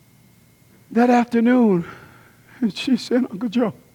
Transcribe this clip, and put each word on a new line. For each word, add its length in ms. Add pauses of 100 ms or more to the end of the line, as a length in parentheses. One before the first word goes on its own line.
(920)
that 180
afternoon. 760 (760)
And 160
she 220
said, 340
"Uncle 180
Joe 240 (220)